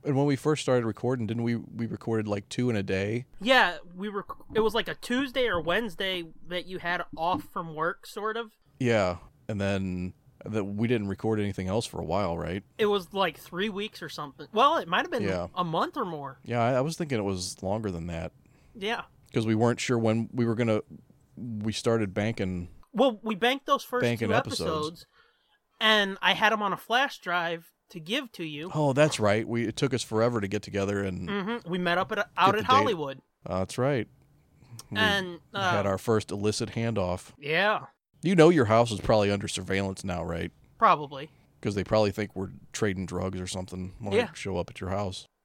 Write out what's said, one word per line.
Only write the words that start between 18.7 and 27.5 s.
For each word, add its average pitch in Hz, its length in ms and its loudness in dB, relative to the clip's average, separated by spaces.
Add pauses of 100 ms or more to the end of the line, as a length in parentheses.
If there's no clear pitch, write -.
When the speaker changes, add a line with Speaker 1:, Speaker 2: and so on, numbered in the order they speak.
Speaker 2:
Yeah. 214 260 -6 (320)
Speaker 1:
'Cause 110 120 2
we 110 100 4
weren't 117 240 4
sure 123 180 0
when 113 340 2
we 120 140 2
were 113 80 0
gonna, 110 260 2 (560)
we 110 360 -6
started 110 420 0
banking 98 540 -2 (240)
Speaker 2:
Well, 233 300 2
we - 120 -4
banked 247 320 0
those 285 160 2
first 247 220 -2
Speaker 1:
banking 113 240 0
Speaker 2:
two - 60 2
Speaker 1:
episodes. 104 260 0
Speaker 2:
episodes, 156 460 -4 (720)
and 208 420 4
I 185 120 4
had 214 180 4
'em 214 100 0
on 190 100 0
a 165 60 -4
flash 262 400 -2
drive 170 540 -4 (180)